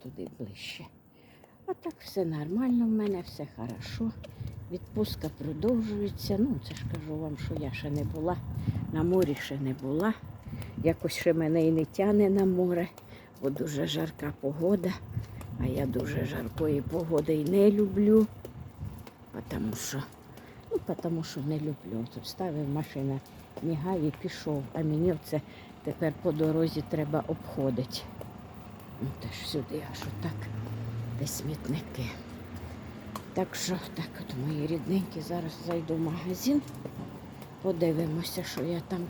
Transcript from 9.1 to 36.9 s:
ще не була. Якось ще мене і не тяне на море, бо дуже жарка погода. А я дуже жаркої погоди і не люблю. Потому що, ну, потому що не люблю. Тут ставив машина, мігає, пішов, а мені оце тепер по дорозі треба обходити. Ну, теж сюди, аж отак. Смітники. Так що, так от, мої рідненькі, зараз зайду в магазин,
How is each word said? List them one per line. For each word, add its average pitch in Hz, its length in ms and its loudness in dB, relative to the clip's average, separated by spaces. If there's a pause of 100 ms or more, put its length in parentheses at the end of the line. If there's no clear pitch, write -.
ще 139 180 -4
не 135 160 0
була. 156 400 2 (680)
Якось 160 280 2
ще - 200 4
мене 160 340 6
і 160 60 8
не 160 120 6
тяне 208 460 6
на 196 140 6
море, 180 440 4 (540)
бо 139 80 2
дуже 143 360 0
жарка 156 540 -2
погода. 170 520 2 (680)
А 127 60 0
я 139 200 0
дуже 120 380 0
жаркої 143 580 0
погоди 160 520 2
і 151 100 2
не 196 260 8
люблю. 208 560 8 (1080)
Потому - 420 -2
що, - 280 -4 (680)
ну, 415 160 2
потому 165 380 0
що - 160 -6
не 147 180 0
люблю. 135 560 -4
Тут 117 120 -10
ставив 151 420 -2
машина, 139 520 0 (420)
мігає, 160 500 2 (100)
пішов, 151 400 -2 (100)
а 156 60 -4
мені 160 340 4
оце 156 280 -2 (440)
тепер 156 280 0 (100)
по 175 100 4
дорозі 156 580 4
треба 151 360 2
обходити. 135 720 -2 (1040)
Ну, 135 60 0 (120)
теж - 280 -8
сюди, 151 340 -4 (100)
аж - 60 -8
отак. - 500 -6 (800)
Смітники. 143 800 -4 (1300)
Так 180 200 2
що, - 180 -2 (220)
так 165 160 -4 (100)
от, - 140 -10 (120)
мої 151 200 0
рідненькі, 170 540 0
зараз 165 320 -4 (140)
зайду 165 280 0
в 160 60 2
магазин, 180 600 0 (1000)